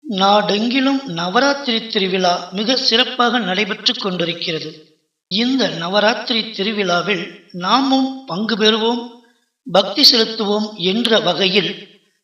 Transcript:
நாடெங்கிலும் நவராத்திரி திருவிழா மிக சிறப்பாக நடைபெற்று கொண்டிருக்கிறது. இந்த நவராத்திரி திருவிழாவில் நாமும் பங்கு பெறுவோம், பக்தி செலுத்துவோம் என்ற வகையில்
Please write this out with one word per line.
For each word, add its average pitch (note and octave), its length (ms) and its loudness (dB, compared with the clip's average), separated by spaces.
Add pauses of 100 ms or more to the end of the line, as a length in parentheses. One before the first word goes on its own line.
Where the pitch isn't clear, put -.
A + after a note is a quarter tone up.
நாடெங்கிலும் G#3+ 920 2
நவராத்திரி A3+ 840 0
திருவிழா F#3 640 0
மிக G#3+ 240 -2
சிறப்பாக B3 640 0
நடைபெற்று G#3 540 -2
கொண்டிருக்கிறது. E3+ 800 -4 (560)
இந்த A#3+ 400 0
நவராத்திரி G#3 840 0
திருவிழாவில் F#3+ 1000 -2
நாமும் C4 760 0
பங்கு G#3+ 320 -4
பெறுவோம், A3 460 2 (680)
பக்தி G#3 400 2
செலுத்துவோம் A3 640 0
என்ற G#3+ 440 2
வகையில் F3+ 520 2 (520)